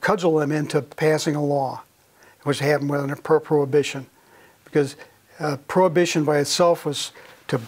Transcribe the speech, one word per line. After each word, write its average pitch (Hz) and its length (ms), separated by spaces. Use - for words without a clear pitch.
cudgel 175 360
them 147 140
into 151 300
passing 156 540
a 147 80
law, 135 400
which 143 140
happened 143 320
with 143 340
pro-, 156 160
Prohibition. 143 680
Because, 143 300
uh, 147 180
Prohibition 175 560
by 147 160
itself 170 440
was - 280
to 131 200